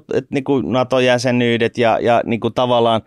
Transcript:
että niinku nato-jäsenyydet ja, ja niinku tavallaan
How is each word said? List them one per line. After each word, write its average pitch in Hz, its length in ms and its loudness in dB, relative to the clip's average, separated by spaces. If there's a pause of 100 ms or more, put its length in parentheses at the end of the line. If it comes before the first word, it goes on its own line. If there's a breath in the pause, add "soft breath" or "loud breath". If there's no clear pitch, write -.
(140)
että 135 200 -4
niinku 139 260 -2
nato-jäsenyydet 123 1200 0
ja, 113 220 2
ja 117 240 2
niinku 113 260 -4
tavallaan 117 560 0